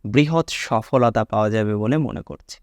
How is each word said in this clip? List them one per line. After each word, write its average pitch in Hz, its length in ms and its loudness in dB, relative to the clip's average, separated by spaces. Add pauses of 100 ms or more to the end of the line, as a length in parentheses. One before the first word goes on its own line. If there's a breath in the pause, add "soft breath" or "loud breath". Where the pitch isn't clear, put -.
বৃহৎ 151 440 2
সফলতা 117 720 0
পাওয়া 107 260 0
যাবে 107 260 -2
বলে 113 200 0
মনে 131 260 -4
করছি। - 400 -18